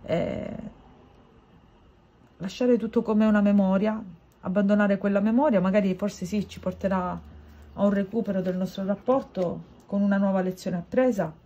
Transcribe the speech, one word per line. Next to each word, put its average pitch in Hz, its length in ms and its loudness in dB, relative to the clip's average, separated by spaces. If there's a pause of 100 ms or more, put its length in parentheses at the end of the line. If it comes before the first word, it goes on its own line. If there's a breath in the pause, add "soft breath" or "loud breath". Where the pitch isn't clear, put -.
Eh, - 540 -4 (1800)
lasciare 240 400 0
tutto 226 240 -2
come 220 240 2
una 208 160 4
memoria, 202 600 2 (380)
abbandonare 202 560 2
quella 202 240 0
memoria, 226 400 4
magari 185 340 2
forse 196 300 -6
sì, 196 240 -4
ci - 120 -16
porterà 185 600 -4 (540 loud breath)
a 196 80 -2
un 202 80 4
recupero 196 500 -2
del 180 160 -4
nostro 185 280 -6
rapporto 190 1000 -4
con 202 160 -4
una 196 160 2
nuova 196 240 2
lezione 185 360 -4
appresa 196 540 0 (160)